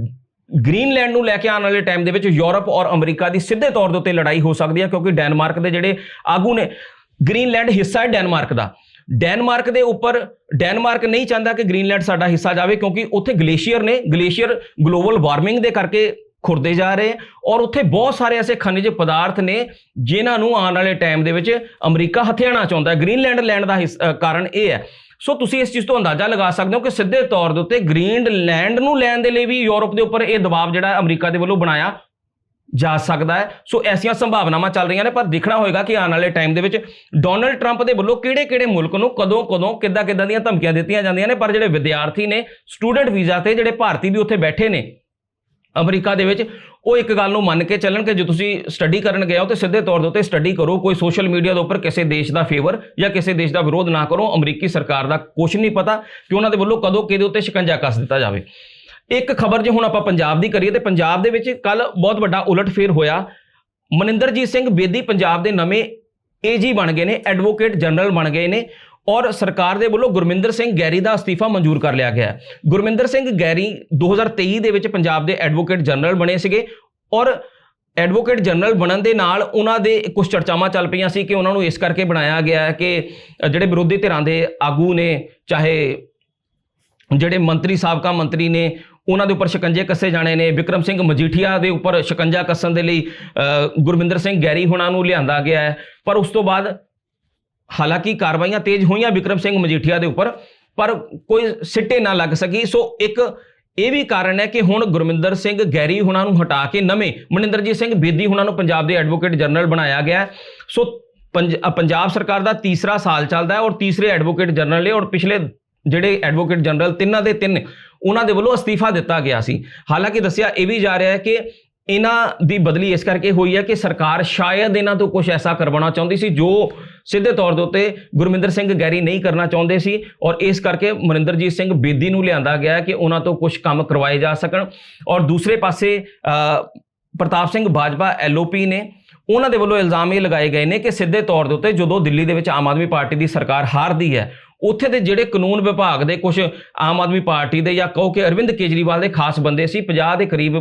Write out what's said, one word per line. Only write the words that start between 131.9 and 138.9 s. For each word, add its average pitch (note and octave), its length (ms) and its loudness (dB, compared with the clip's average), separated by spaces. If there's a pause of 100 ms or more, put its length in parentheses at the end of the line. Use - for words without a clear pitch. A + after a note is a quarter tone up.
ਨੂੰ F#3+ 160 0
ਲਿਆਂਦਾ D3 320 0
ਗਿਆ D#3 220 0
ਕਿ F3+ 140 -4
ਉਹਨਾਂ E3 260 0
ਤੋਂ E3 160 0
ਕੁਛ D#3+ 220 -2
ਕੰਮ D3+ 260 0
ਕਰਵਾਏ C#3+ 340 0
ਜਾ D#3 160 0
ਸਕਣ। F#3 320 -2 (420)
ਔਰ F3+ 140 2
ਦੂਸਰੇ E3+ 340 2
ਪਾਸੇ, G3 500 0 (220)
ਅ, D3 340 0 (580)
ਪ੍ਰਤਾਪ F3 320 0
ਸਿੰਘ A3 180 0
ਬਾਜਵਾ D3+ 420 0
ਐਲ D3 260 0
ਓ E3+ 80 2
ਪੀ F#3+ 200 -2
ਨੇ, G3 260 -2 (380)